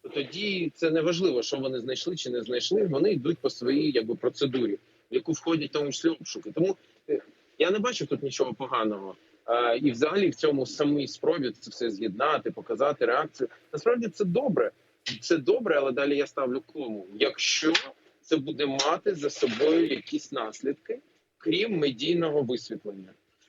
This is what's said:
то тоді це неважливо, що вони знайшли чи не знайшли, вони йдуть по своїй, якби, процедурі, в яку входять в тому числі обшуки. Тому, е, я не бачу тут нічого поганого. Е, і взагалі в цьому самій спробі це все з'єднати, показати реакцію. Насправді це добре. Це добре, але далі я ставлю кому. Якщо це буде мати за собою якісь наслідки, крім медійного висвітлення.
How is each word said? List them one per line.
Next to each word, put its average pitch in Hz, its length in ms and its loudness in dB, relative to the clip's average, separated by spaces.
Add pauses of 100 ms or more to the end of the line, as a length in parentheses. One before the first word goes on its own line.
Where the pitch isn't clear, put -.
то 190 60 -14
тоді 170 640 -4
це 165 160 2
неважливо, 165 520 2
що 139 140 -2
вони 131 240 -2
знайшли 127 360 -4
чи - 140 -8
не 123 120 -2
знайшли, 123 440 2
вони 165 260 4
йдуть 151 260 0
по 135 120 0
своїй, 139 420 2
якби, 113 220 2
процедурі, 123 600 0
в - 400 -14
яку 160 180 0
входять 156 380 0
в - 20 -20
тому 147 200 0
числі - 160 0
обшуки. - 440 -6
Тому, - 240 2 (320)
е, 147 120 0 (380)
я 165 120 4
не 214 80 2
бачу 208 280 -2
тут - 160 -4
нічого 131 320 -2
поганого. 107 640 -2 (320)
Е, 120 300 4
і 147 120 4
взагалі 156 380 2
в 135 60 0
цьому 143 320 2
самій 147 420 0
спробі 151 420 0
це - 200 -16
все 117 200 -4
з'єднати, 113 600 -2
показати 120 560 0
реакцію. 135 420 0 (240)
Насправді 233 360 0
це 208 160 -2
добре. 175 460 2 (500)
Це - 160 2
добре, 175 420 2
але 135 140 2
далі 143 240 2
я 139 100 2
ставлю 135 360 -4 (100)
кому. 110 420 -8
Якщо 139 580 0 (480)
це - 160 0
буде 139 300 -4
мати 147 480 0
за 147 160 -4
собою 147 560 2
якісь - 460 -6
наслідки, 135 680 -6 (400)
крім 185 400 0
медійного 147 640 0
висвітлення. 104 720 -8 (360)